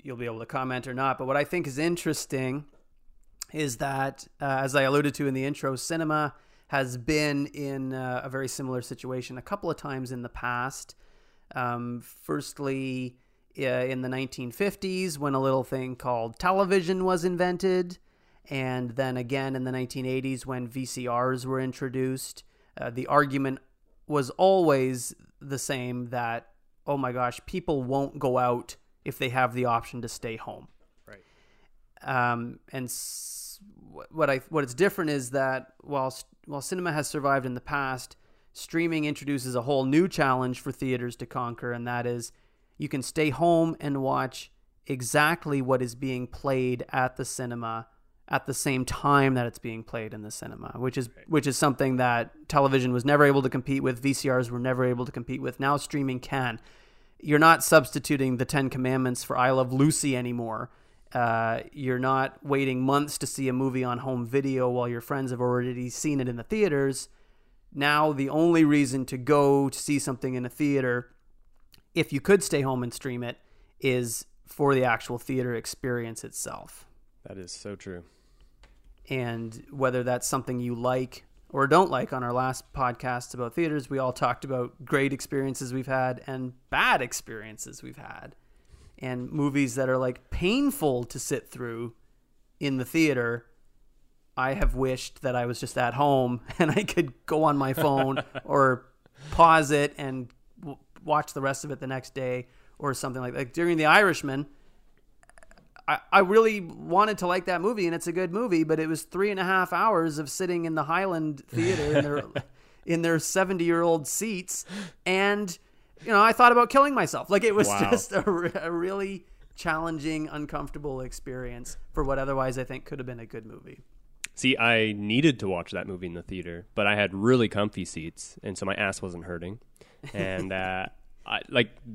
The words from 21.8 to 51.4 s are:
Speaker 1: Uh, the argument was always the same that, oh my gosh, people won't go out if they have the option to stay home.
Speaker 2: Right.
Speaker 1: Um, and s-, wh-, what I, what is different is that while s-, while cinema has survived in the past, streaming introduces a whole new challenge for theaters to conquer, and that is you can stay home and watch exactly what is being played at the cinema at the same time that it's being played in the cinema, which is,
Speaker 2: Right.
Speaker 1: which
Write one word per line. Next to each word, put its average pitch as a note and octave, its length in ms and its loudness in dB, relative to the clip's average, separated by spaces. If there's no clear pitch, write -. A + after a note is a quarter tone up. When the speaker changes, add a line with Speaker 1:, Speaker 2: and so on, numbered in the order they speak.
Speaker 1:
Uh, B2+ 120 -6
the B2 160 -6
argument C#3 540 2
was C#3+ 240 0
always C#3+ 840 4
the C#3 180 -6
same B2 520 -6
that, A#2 380 -4
oh C#3+ 120 0
my B2+ 140 -2
gosh, B2 340 -2
people E3+ 360 -2
won't C3+ 360 -2
go C3 200 2
out B2 380 0
if - 120 -8
they C3 140 -2
have B2 240 0
the B2 100 0
option A#2 380 -2
to A#2 60 -10
stay A2+ 280 -10
home. A2+ 320 -14
Speaker 2:
Right. G2+ 160 -20
Speaker 1:
Um, B2 580 -2
and C3 120 -8
s-, - 760 -12
wh-, - 220 -16
what D#3 160 4
I, C3+ 80 2
what D#3+ 140 0
is B2 100 -8
different E3+ 360 2
is C3+ 200 -2
that C3 500 -2
while C3+ 280 -4
s-, - 160 -10
while D3 160 -8
cinema F3+ 320 -4
has D3 160 -2
survived C#3 380 0
in B2+ 80 -4
the B2 60 -6
past, C3+ 560 -4
streaming E3 540 -2
introduces C3+ 500 -4
a B2 60 2
whole C3+ 220 2
new D3 220 4
challenge B2+ 540 0
for C#3 100 -6
theaters B2 460 -4
to B2+ 100 -10
conquer, A#2+ 460 -6
and A#2+ 160 -6
that A#2+ 180 -2
is A#2+ 240 -4
you D3 100 -6
can C3+ 140 -4
stay D#3 280 0
home E3 500 4
and C#3 220 -2
watch C3 500 -2
exactly D3 760 0
what B2+ 200 2
is A#2+ 120 -4
being B2+ 340 -6
played B2+ 640 -2
at C3 260 0
the C3+ 80 -6
cinema A#2 640 -8
at - 180 0
the C#3 80 -4
same C3 300 0
time C#3 500 4
that B2 120 0
it's A#2 120 -10
being A2+ 260 -10
played A2 280 -8
in A2 100 -12
the G#2 100 -12
cinema, - 440 -12
which B2 220 -2
is, B2 180 -4
Speaker 2:
Right. - 120 -20
Speaker 1:
which D3+ 180 4